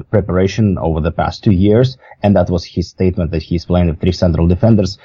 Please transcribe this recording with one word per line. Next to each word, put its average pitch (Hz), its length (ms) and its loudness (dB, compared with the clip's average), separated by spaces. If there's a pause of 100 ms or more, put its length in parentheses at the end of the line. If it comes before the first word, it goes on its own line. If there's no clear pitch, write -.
preparation 95 720 0
over 80 240 -2
the 78 100 -2
past - 320 -6
two 110 80 2
years. 104 460 2 (240)
And 104 140 4
that 90 160 2
was 90 120 -2
his - 260 -6
statement 90 420 -2
that 82 100 -4
he's 85 240 -4
playing 87 220 0
with 78 120 -4
three 90 120 0
central 85 360 0
defenders. 98 580 2